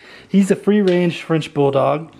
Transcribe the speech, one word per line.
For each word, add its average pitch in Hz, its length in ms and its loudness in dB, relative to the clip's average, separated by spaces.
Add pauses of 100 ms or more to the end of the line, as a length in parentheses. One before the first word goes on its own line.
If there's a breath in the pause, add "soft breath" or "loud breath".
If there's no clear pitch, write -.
(280 loud breath)
He's 190 240 2
a - 40 2
free-range 180 680 0
French 160 300 -4
Bulldog. 143 680 -2